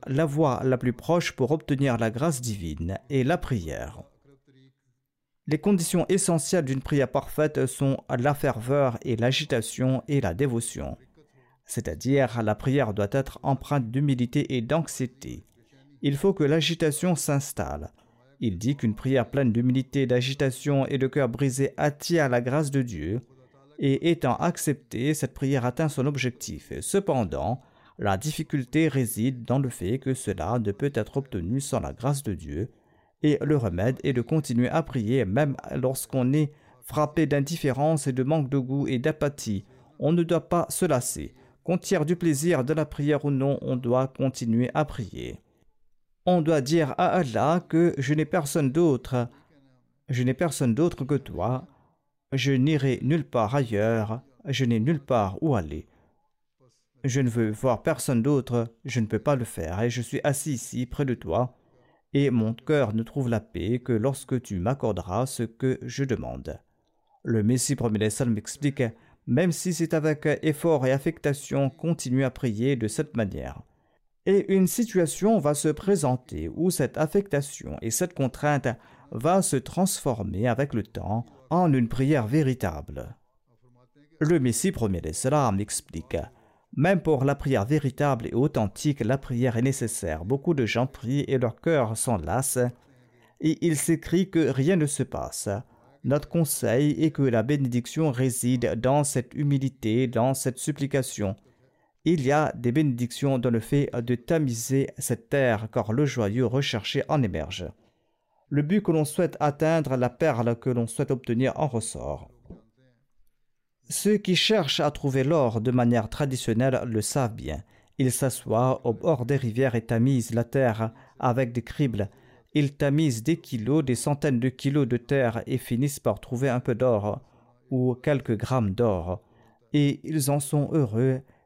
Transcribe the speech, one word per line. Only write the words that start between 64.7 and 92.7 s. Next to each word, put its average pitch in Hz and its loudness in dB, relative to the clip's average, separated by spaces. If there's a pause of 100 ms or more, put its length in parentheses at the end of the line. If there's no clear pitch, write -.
ce 131 -6
que 131 -2
je 123 -6
demande. » 65 -6 (640)
Le 113 2
Messie 123 2
promis 110 0
l'islam 110 0
explique, 139 -4 (440)
même 160 2
si 185 -4
c'est 165 -2
avec 156 0 (140)
effort 151 2
et 131 4
affectation, 139 -2
continue 135 -2
à 131 0
prier 123 0
de 110 -2
cette 151 -4
manière. 80 -4 (720)
Et 196 4
une 190 6
situation 190 2
va 147 2
se 147 -2
présenter 147 0
où 180 2
cette 151 -2
affectation 156 -2
et - -4
cette - -2
contrainte 139 0 (420)
va 170 2
se - 0
transformer 120 -2
avec 131 0
le 110 -2
temps 95 -6 (240)
en 165 4
une 123 4
prière 127 2
véritable. 110 -2 (1040)
Le 160 4
Messie 127 2
premier 95 0
d'Islam 123 0
explique, « - -6 (600)
Même 170 4
pour 143 2
la 139 2
prière 135 0
véritable 139 0
et - -8
authentique, 139 0
la 127 0
prière 120 -2
est 113 0
nécessaire. 101 -2
Beaucoup 139 0
de 135 2
gens 113 0
prient 131 -4
et 131 2
leur 120 -2
cœur 127 2
s'enlace 120 -2 (800)